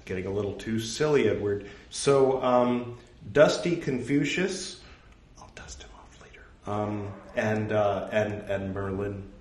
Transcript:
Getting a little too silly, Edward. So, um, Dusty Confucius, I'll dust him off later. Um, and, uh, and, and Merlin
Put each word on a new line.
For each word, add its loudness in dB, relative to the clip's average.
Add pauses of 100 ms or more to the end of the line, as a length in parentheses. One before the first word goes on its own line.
Getting -6
a -6
little -2
too -4
silly, 2
Edward. -2 (200)
So, 4
um, 4 (360)
Dusty 6
Confucius, -2 (580)
I'll -20
dust -18
him -20
off -20
later. -20 (240)
Um, -4 (280)
and, -2
uh, 0
and, 0 (160)
and -4
Merlin -6 (180)